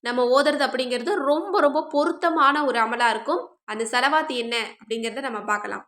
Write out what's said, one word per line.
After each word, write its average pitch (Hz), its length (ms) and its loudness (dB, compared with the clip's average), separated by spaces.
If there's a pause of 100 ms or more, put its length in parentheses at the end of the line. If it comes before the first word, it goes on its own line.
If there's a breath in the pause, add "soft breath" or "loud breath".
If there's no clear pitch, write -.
நம்ம 247 260 0
ஓதுறது 285 380 4
அப்படிங்கிறது 247 460 -2 (100)
ரொம்ப, 349 360 0
ரொம்ப 294 280 2
பொருத்தமான 302 760 2
ஒரு 240 160 0
அமலா 233 300 2
இருக்கும். 214 340 -2 (220)
அந்த 220 200 -6
ஸலவாத்து 269 560 0
என்ன 233 140 -4 (160)
அப்படிங்கிறத 226 560 -8
நம்ம 220 160 -8
பார்க்கலாம். 208 440 -4